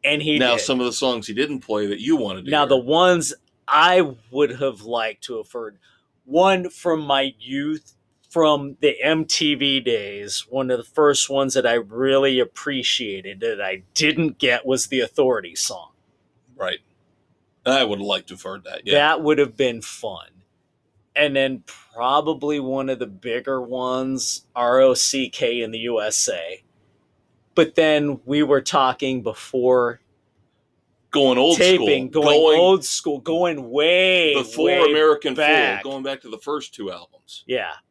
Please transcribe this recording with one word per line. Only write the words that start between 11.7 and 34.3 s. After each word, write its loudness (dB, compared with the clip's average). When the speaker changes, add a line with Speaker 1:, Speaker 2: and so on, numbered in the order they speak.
Speaker 1:
really 0
appreciated -6
that -4
I -8
didn't 0
get 0
was -2
the -2
Authority 0
song. -8
Speaker 2:
Right. -8
I 2
would -4
have -8
liked -4
to -16
have -20
heard -12
that, -14
yeah. 0
Speaker 1:
That 2
would 2
have 0
been 0
fun. -12
And 0
then 0
probably -2
one -6
of -4
the -6
bigger -6
ones, -6
R 2
O 6
C -2
K -2
in -6
the -10
U -2
S -2
A. -8
But 2
then 2
we 0
were 4
talking 0
before 0
Speaker 2:
Going 4
old 4
Speaker 1:
taping, 2
Speaker 2:
school. 0
Speaker 1:
going 6
Speaker 2:
Going 6
Speaker 1:
old 4
school, -6
going -2
way, 2